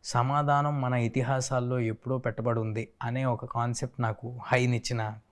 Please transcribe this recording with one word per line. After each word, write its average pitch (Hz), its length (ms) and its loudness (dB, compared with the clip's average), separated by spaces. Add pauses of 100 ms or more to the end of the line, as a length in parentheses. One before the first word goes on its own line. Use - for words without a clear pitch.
సమాధానం 143 760 2
మన 127 120 0
ఇతిహాసాల్లో 127 840 0
ఎప్పుడో 120 380 -2
పెట్టబడి 117 420 0
ఉంది 110 280 -2 (160)
అనే 127 220 -2
ఒక 123 200 0
కాన్సెప్ట్ 120 560 -2
నాకు 117 340 -4 (100)
హైనిచ్చిన 120 680 2 (180)